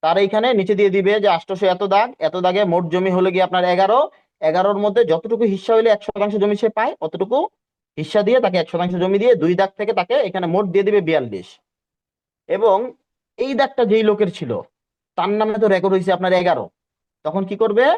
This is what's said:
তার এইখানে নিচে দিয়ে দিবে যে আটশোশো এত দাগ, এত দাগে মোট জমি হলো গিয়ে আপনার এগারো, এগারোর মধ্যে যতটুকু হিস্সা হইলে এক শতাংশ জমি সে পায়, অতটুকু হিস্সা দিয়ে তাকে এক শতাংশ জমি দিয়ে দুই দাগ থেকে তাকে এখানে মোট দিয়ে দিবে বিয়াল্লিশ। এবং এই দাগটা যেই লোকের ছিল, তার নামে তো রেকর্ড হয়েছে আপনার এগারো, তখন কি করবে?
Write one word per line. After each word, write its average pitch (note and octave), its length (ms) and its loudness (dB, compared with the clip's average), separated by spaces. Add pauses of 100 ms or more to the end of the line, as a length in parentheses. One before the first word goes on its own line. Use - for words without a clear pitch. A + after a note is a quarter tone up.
তার D#3+ 200 2
এইখানে G#3+ 240 0 (120)
নিচে F#3+ 200 0
দিয়ে G3+ 160 4
দিবে G3 180 2 (100)
যে G#3 120 2
আটশোশো F#3 380 -6
এত F#3 100 -4 (100)
দাগ, G#3 140 2 (200)
এত D3+ 80 -4 (100)
দাগে F#3 160 2 (100)
মোট F3+ 120 0 (100)
জমি F#3 240 0
হলো F#3 160 2
গিয়ে F#3 140 2
আপনার F3+ 160 0 (100)
এগারো, G3 260 2 (420)
এগারোর F#3 420 0
মধ্যে G#3 180 0 (100)
যতটুকু G#3+ 320 -2 (100)
হিস্সা G3 220 -4
হইলে A3+ 160 4
এক G#3 160 0
শতাংশ G#3 340 -4
জমি G#3 200 0
সে A3+ 160 0
পায়, A#3+ 160 -2 (120)
অতটুকু F#3+ 320 -4 (600)
হিস্সা D#3 300 -2
দিয়ে B3 180 4
তাকে F3+ 140 0
এক D#3+ 120 -2
শতাংশ F3+ 220 -2 (100)
জমি F#3+ 200 0
দিয়ে B3 180 6
দুই E3+ 180 2
দাগ G3 200 0
থেকে G#3 200 -4
তাকে F3+ 160 -2 (120)
এখানে F3+ 260 -6
মোট G3+ 200 0
দিয়ে G3 140 2
দিবে G#3 200 2
বিয়াল্লিশ। A#2 400 -4 (1000)
এবং G3 280 2 (640)
এই C4 200 -2
দাগটা C4+ 320 0
যেই A3 180 2
লোকের G3+ 280 0
ছিল, B2+ 140 -8 (680)
তার F#3 220 -2
নামে A3 240 0
তো A3 100 4
রেকর্ড F#3 220 0
হয়েছে F#3 220 0
আপনার F#3 240 0
এগারো, D#3 240 0 (600)
তখন E3 240 -4
কি G3+ 140 -6
করবে? A3 220 2 (120)